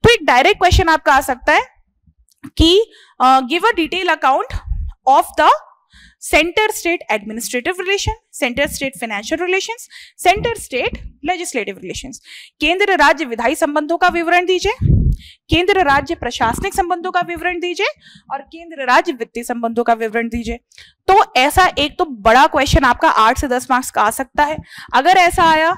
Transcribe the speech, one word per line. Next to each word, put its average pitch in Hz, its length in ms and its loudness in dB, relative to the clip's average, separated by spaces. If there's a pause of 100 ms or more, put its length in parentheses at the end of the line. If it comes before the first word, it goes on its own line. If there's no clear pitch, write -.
तो 453 80 8
एक 403 140 0
direct 294 320 4
question 359 300 2
आपका 311 240 2
आ 262 80 4
सकता 262 320 -4
है 392 100 2 (960)
कि, 349 240 4 (400)
uh, 262 200 6
give 330 220 -4
a 466 80 2
detailed 349 400 -2
account 311 420 0 (540)
of 294 320 4
the 311 80 6 (760)
center 339 480 2
state 339 300 -4 (100)
administrative 233 680 -6
relation, 392 400 -4 (200)
center 277 300 -2
state 269 320 -8
financial 226 400 -6
relations, 381 460 -6 (340)
center 427 360 0
state 285 420 -8 (260)
legislative 294 540 -6
relations। 180 380 -14 (420)
केंद्र 370 360 0
राज्य 294 280 2
विधायी 233 300 -2
संबंधों 302 420 -2
का 359 120 2
विवरण 339 380 0
दीजिए, 370 260 0 (760)
केंद्र 370 340 2
राज्य 285 300 0
प्रशासनिक 247 600 -4
संबंधों 359 360 -2
का 359 100 0
विवरण 349 400 -6
दीजिए 359 260 -4 (460)
और 277 100 -10
केंद्र 320 440 -12
राज्य 254 260 2
वित्तीय 240 320 -10
संबंधों 233 400 -4
का 233 80 2
विवरण 226 360 -4
दीजिए। 233 300 -8 (480)
तो 392 160 4 (140)
ऐसा 269 300 2 (120)
एक 285 200 -4
तो 359 60 0
बड़ा 240 420 4
question 285 380 2
आपका 247 240 2
आठ 226 300 2
से 294 100 -4
दस 254 220 -2
marks 254 200 0
का - 120 -2
आ 214 80 2
सकता 277 340 -2
है। 302 120 -4 (380)
अगर 311 220 4
ऐसा 359 280 4
आया 320 340 4